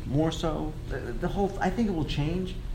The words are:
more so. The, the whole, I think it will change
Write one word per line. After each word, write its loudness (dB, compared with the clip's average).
more 4
so. -2
The, -4
the -2
whole, 2
I 2
think 2
it 0
will 0
change 0